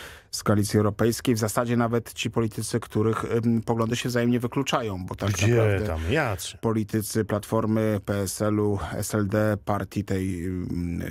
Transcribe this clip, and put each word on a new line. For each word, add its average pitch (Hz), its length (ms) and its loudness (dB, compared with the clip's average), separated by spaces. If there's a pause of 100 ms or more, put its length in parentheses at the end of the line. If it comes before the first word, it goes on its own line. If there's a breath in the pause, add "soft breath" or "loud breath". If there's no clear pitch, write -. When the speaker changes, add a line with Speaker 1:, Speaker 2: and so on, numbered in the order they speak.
(320 loud breath)
Speaker 1:
z - 120 -8
Koalicji 104 340 2
Europejskiej. 110 580 2
W - 20 2
zasadzie 117 400 0
nawet 117 360 0
ci - 180 -4
politycy, 113 480 -2
których, 107 440 0
ym, 117 380 2
poglądy 113 340 0
się 127 140 -2
wzajemnie 120 300 2
wykluczają, 113 680 -2
bo 92 100 -8
tak 101 160 0
Speaker 2:
Gdzie 98 160 0
Speaker 1:
naprawdę 107 400 4
Speaker 2:
tam? 82 240 -4
Jacy? 123 500 -2
Speaker 1:
politycy 110 640 0
Platformy, 110 800 0
P 101 160 -2
S 95 200 -4
L-u, 104 380 2 (140)
S 107 220 -4
L 104 120 2
D, 107 380 2
partii 101 380 -2
tej, 95 420 -2
ym, 87 640 -4